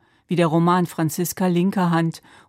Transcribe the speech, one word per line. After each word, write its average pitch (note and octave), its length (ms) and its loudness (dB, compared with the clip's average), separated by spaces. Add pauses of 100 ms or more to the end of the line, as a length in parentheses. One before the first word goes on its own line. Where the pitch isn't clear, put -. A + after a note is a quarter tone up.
(280)
wie F3 80 -2
der E3+ 100 4
Roman E3+ 400 2
Franziska E3 600 -4
Linkerhand F3 760 0 (260)